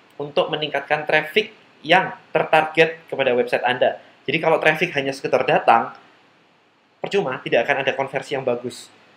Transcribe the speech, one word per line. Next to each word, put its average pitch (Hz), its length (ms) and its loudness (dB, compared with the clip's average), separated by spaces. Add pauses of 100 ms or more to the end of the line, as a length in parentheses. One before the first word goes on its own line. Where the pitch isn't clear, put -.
(180)
untuk 147 320 -4
meningkatkan 151 560 -4
traffic 156 480 -2 (320)
yang 175 240 4 (240)
tertarget 160 720 2
kepada 131 240 -2
website 120 320 0
Anda. 127 400 0 (240)
Jadi 156 160 -2
kalau 160 160 2
traffic 156 400 0
hanya 135 160 -2
sekedar 135 320 0
datang, 123 480 2 (1040)
percuma, 143 480 -4
tidak 135 160 4
akan 135 240 -2
ada 127 80 2
konversi 135 400 -6
yang 131 80 -4
bagus. 123 480 -6 (260)